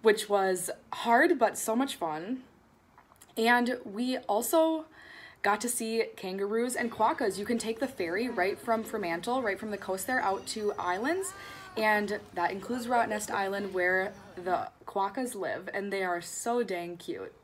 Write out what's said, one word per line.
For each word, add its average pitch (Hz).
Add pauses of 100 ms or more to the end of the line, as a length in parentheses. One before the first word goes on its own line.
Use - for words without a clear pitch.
which 214
was 190 (220)
hard 269
but 214
so 220
much 269
fun. 175 (920)
And 240
we 247
also 320 (580)
got 208
to 240
see 226 (120)
kangaroos 202
and 233
quokkas. 226
You 202
can 226
take 226
the -
ferry 190
right 202
from 226
Fremantle, 214
right 196
from 220
the 202
coast 190
there, 254
out 196
to 208
islands, 262 (460)
and 208 (140)
that 175
includes 233
Rottnest 220
Island, 196
where 185 (220)
the 180 (180)
quokkas 202
live, 180
and 202
they 196
are 175
so 233
dang 175
cute. 98 (120)